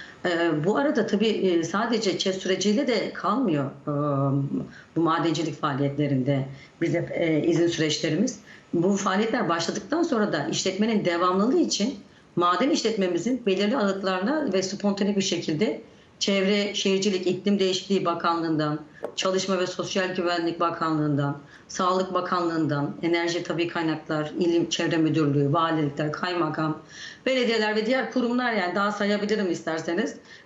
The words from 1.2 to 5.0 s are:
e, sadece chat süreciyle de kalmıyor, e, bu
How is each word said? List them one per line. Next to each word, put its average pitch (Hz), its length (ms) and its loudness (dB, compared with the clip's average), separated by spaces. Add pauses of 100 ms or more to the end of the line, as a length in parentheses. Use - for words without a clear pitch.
e, 175 340 2
sadece 202 540 0
chat 190 180 -2
süreciyle 208 520 0
de 208 260 0
kalmıyor, 180 520 0
e, - 260 -6 (1040)
bu 160 60 2